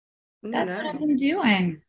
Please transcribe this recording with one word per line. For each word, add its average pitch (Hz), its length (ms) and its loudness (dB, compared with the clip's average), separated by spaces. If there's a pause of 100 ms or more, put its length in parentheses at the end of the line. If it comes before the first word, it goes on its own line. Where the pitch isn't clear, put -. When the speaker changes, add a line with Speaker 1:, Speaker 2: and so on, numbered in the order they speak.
(440)
Speaker 1:
that's 311 260 -4
what 311 160 -6
I've 302 80 -6
Speaker 2:
Nice. 285 60 -8
Speaker 1:
been 302 160 2
doing. 233 720 2